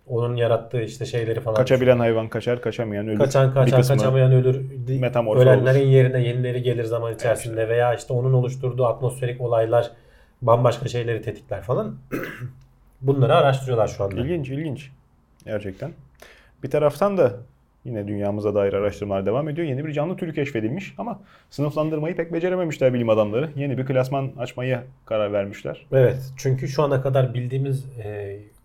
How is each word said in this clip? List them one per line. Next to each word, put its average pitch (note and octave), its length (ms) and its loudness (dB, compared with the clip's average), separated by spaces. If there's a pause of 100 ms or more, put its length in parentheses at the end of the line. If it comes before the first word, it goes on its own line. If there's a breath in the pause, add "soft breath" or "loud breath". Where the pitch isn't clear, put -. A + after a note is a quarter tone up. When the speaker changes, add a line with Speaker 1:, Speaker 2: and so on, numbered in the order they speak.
Speaker 1:
Onun A#2+ 280 -4
yarattığı A#2 460 0
işte A2 240 -8
şeyleri A2+ 340 -4
falan A2 160 -4
Speaker 2:
Kaçabilen B2 440 4
hayvan A2+ 300 2
kaçar, A#2+ 320 -2
kaçamayan G#2+ 460 -4
ölür. G#2+ 120 -2
Speaker 1:
Kaçan C3+ 300 4
Speaker 2:
Bir - 40 -4
Speaker 1:
kaçar, C3 260 4
Speaker 2:
kısmı C3 180 4
Speaker 1:
kaçamayan C3 340 4
ölür. B2+ 340 4 (220)
Di-, C3 120 -2
Speaker 2:
metamorf A#2+ 420 2
Speaker 1:
ölenlerin B2+ 380 6
Speaker 2:
olur. C#3 120 4
Speaker 1:
yerine B2+ 320 6
yenileri B2 380 -2
gelir A#2+ 220 -2
zaman A2+ 280 -2
Speaker 2:
Evet, G#2+ 100 -10
Speaker 1:
içerisinde A2+ 400 -2
Speaker 2:
işte. A2 80 0
Speaker 1:
veya A#2+ 240 2
işte A2+ 200 -6
onun B2+ 200 2
oluşturduğu B2 520 0
atmosferik A#2+ 560 -4
olaylar A#2 500 2 (500 soft breath)
bambaşka A#2+ 460 2
şeyleri A#2 340 -4
tetikler G2+ 400 -10
falan. D3 340 -4 (160)
<clears throat> - 880 -12
Bunları C#3 340 4
araştırıyorlar C3 520 2
şu - 160 -6
anda. G2+ 120 -4
Speaker 2:
İlginç, C3+ 340 -4
ilginç. C#3 420 -8 (540)
Gerçekten. G#2+ 460 -8 (720 loud breath)
Bir C#3 60 -8
taraftan D3+ 480 0
da B2+ 140 4 (540)
yine G#2+ 220 -8
dünyamıza G#2 480 -2
dair G2+ 180 2
araştırmalar G2 520 -2
devam C3+ 240 -2
ediyor. D#3+ 180 -4
Yeni C#3 180 -4
bir D#3 80 -8
canlı D#3+ 240 -4
türü E3+ 160 -6
keşfedilmiş C3+ 640 -4
ama G#3 220 -8 (300 soft breath)
sınıflandırmayı D3+ 680 -4
pek E3+ 180 -6
becerememişler E3 600 0
bilim A#2+ 160 0
adamları. A2 460 2
Yeni C3+ 220 -4
bir C3 80 -4
klasman C3+ 520 -2
açmaya B2 460 -4 (220)
karar G#2+ 280 -2
vermişler. G2+ 580 -6
Speaker 1:
Evet, B2+ 460 2
çünkü C3 300 -2
şu - 160 0
ana C#3 180 0
kadar C3 320 0
bildiğimiz, B2+ 520 -4 (180)
e, G2+ 360 -10 (260)